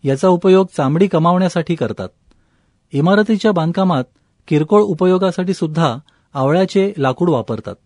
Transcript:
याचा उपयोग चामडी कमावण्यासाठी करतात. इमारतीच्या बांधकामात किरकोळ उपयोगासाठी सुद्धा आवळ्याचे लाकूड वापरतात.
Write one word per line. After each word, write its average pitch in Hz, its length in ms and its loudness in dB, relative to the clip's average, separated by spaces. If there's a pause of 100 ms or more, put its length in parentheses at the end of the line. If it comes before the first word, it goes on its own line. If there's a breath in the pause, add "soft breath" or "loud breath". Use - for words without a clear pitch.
याचा 135 240 0
उपयोग 185 400 4 (100)
चामडी 156 300 2
कमावण्यासाठी 175 680 0
करतात. 104 340 -6 (840)
इमारतीच्या 202 580 2
बांधकामात 170 520 0 (440)
किरकोळ 156 340 2
उपयोगासाठी 185 720 0
सुद्धा 156 440 -2 (360)
आवळ्याचे 185 640 0
लाकूड 156 320 -2
वापरतात. 113 460 -4 (100)